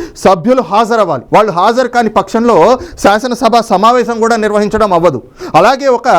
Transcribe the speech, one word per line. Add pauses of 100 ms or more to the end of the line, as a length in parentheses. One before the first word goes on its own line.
(160)
సభ్యులు
హాజరవ్వాలి. (100)
వాళ్ళు
హాజరు
కాని
పక్షంలో (240)
శాసనసభ
సమావేశం
కూడా
నిర్వహించడం
అవ్వదు. (320)
అలాగే
ఒక (100)